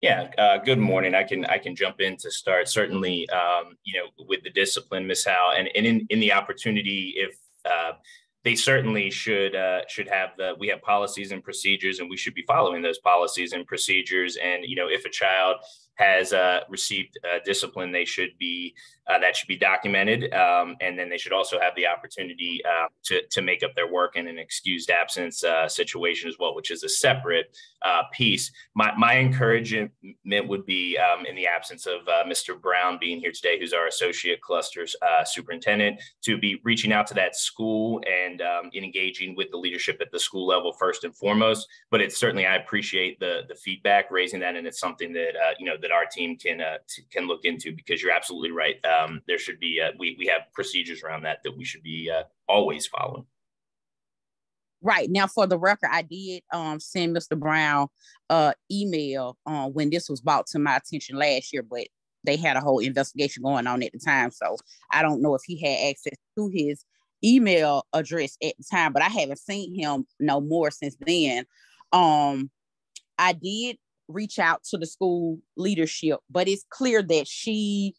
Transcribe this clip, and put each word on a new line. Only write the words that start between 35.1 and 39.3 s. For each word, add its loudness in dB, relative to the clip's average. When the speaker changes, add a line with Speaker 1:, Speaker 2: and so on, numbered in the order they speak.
Speaker 1:
superintendent, -2
to 0
be -2
reaching 0
out 4
to -12
that 0
school -2
and, -2
um, -4
engaging -6